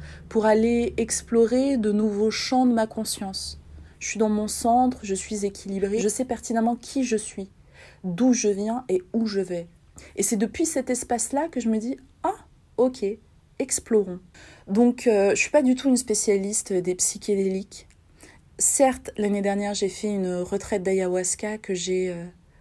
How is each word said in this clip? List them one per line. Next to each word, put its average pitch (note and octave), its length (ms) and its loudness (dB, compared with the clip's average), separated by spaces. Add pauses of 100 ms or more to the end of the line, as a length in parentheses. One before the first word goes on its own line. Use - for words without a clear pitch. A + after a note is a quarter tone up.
(280)
pour G#3+ 160 0
aller A#3 520 4
explorer A#3 800 2
de G#3+ 160 0
nouveaux G#3 400 2
champs B3+ 340 2
de A#3+ 60 4
ma A3 160 2
conscience. - 720 -8 (400)
Je - 80 -10
suis G3+ 100 -6
dans A3 100 4
mon G#3+ 200 0
centre, B3 540 2
je G3 120 -2
suis G3+ 320 -4
équilibrée, G3 540 -2
je G3+ 80 2
sais B3+ 160 -2
pertinemment A3+ 500 -2
qui C4 300 -4
je A3+ 120 0
suis, G3+ 320 -8 (540)
d'où F#3+ 300 2
je A3 160 2
viens G#3+ 400 -2
et F#3 140 0 (100)
où A3+ 140 0
je G3 140 -2
vais. F3 280 -6 (480)
Et G3 60 -2
c'est A3 140 0
depuis A#3 300 0
cet B3+ 240 -2
espace-là B3+ 580 -2
que C4 120 -6
je A3+ 80 -2
me A3 100 2
dis, « A#3+ 180 -6 (280)
Ah, F#4+ 100 0 (420)
ok, B3+ 300 0 (520)
explorons. » G3+ 600 0 (500)
Donc, A#3+ 380 4
euh, G3+ 240 4
je - 60 2
suis - 140 -2
pas D4 120 4
du B3+ 140 4
tout C#4 120 -2
une B3+ 80 4
spécialiste G3+ 760 0
des F3+ 240 0
psychédéliques. G3 920 -4 (720)
Certes, - 580 2
l'année G3+ 260 0
dernière, G3+ 320 0
j'ai G3+ 140 0
fait G3+ 240 -4
une F#3 220 -2
retraite F#3+ 480 -4
d'ayahuasca F#3+ 760 -2
que G3+ 140 -8
j'ai, F#3 380 -2
euh, E3+ 140 -10 (360)